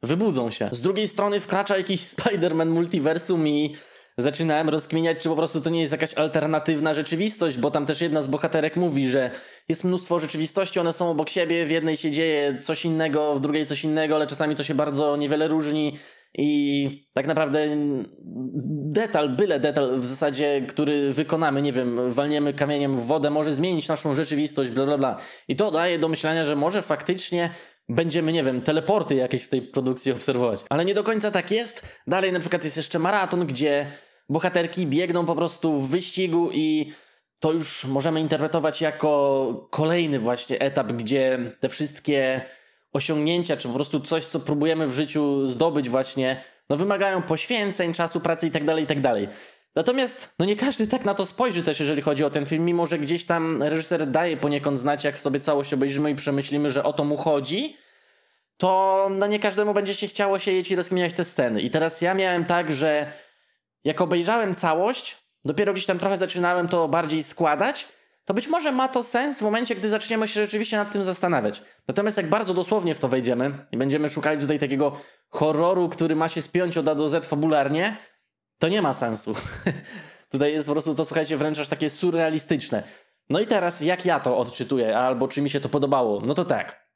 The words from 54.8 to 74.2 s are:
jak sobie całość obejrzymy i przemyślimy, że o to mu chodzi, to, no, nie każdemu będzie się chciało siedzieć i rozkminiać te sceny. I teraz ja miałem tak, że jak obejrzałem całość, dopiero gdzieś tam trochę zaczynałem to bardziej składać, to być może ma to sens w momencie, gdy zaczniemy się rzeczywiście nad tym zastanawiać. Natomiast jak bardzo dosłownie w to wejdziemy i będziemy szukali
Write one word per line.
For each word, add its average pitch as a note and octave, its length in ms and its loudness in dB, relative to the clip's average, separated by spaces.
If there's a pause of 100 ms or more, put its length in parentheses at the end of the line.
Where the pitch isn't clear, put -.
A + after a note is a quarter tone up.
jak C#3+ 140 -2
sobie C#3 220 0
całość C#3+ 340 0
obejrzymy C#3 360 0
i C#3+ 40 0
przemyślimy, C#3+ 560 0
że C3 140 0
o D3 80 2
to D3 120 0
mu D3 120 0
chodzi, D#3 600 -2 (800)
to, F#3+ 540 4
no, G3 160 2
nie G#3 140 0
każdemu G#3 340 0
będzie G3+ 200 0
się G3+ 120 -4
chciało G3 320 0
siedzieć F#3 320 0
i F#3+ 60 2
rozkminiać F3+ 360 0
te F3 120 0
sceny. A#2+ 360 0
I A#2+ 100 0
teraz D#3+ 300 0
ja F3+ 140 2
miałem F3+ 300 2
tak, E3+ 300 0
że D3 380 0 (720)
jak D3+ 160 0
obejrzałem F#3 540 2
całość, F3+ 640 0 (280)
dopiero G3 280 0
gdzieś F#3 140 -4
tam F#3 120 0
trochę G3 180 0
zaczynałem F3+ 520 0
to E3+ 200 2
bardziej D#3+ 340 0
składać, E3+ 640 0 (360)
to F#3+ 100 -2
być A#3 140 -2
może D#4 240 0
ma C4 160 2
to B3+ 140 0
sens C4 360 0
w - 40 -2
momencie, A3+ 320 0
gdy G3 140 -2
zaczniemy A3 400 0
się G#3 160 0
rzeczywiście G#3+ 320 -2
nad G#3 160 -2
tym G3+ 120 0
zastanawiać. E3+ 580 0 (260)
Natomiast G#3 280 0
jak F3+ 120 -2
bardzo G3+ 260 2
dosłownie F3 400 0
w - 40 -8
to C3+ 100 0
wejdziemy C3 640 0
i A#2 40 -4
będziemy C#3 320 0
szukali D3 320 0